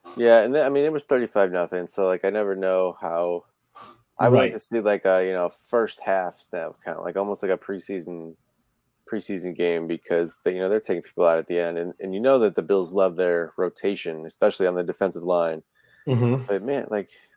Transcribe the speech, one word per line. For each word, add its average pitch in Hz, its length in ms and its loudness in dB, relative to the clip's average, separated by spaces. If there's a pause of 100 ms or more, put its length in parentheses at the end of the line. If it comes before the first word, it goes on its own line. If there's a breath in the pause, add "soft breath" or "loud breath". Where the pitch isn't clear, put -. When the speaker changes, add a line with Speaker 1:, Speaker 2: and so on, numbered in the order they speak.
(160)
Speaker 1:
Yeah, 117 260 8
and 123 120 0
then, 147 120 2
I 139 40 0
mean, 143 140 2
it 156 80 0
was 147 120 -4
thirty-five 104 480 2
nothing, 90 340 -2
so, 98 200 -2
like, 92 180 0
I 98 60 2
never 101 260 0
know 92 440 0
how, 87 440 -4 (720 loud breath)
I 117 100 4
would 123 80 8
like 131 100 8
Speaker 2:
Right. 113 80 -2
Speaker 1:
to 107 40 -8
see, 113 220 -4
like, 101 240 2
a, 92 200 4
you 92 100 -2
know, 87 160 -2
first - 500 -2
half 92 400 -2
snap 82 420 -10
count, 85 220 -10
like, 87 120 -6
almost 101 260 -2
like 95 100 0
a 87 60 0
preseason, 87 760 -10 (760)
preseason 92 440 -6
game 85 320 0
because 85 580 -4
they, 92 100 -2
you 92 60 -6
know, 95 100 0
they're 107 100 0
taking 87 220 -4
people - 240 0
out 82 120 4
at 80 80 -4
the 87 120 -2
end, 85 180 -2
and, 87 240 -6
and 95 140 -8
you 101 60 -4
know 131 180 4
that 104 160 2
the 95 80 -2
Bills 92 280 0
love 92 260 0
their 85 420 0
rotation, 90 640 -4
especially 98 420 0
on 90 80 2
the 90 80 0
defensive 85 420 -4
line. 85 380 0 (440 soft breath)
Speaker 2:
Mm-hmm. 123 400 0
Speaker 1:
But, 98 160 -2
man, 135 260 -4
like, 104 220 -4 (260 soft breath)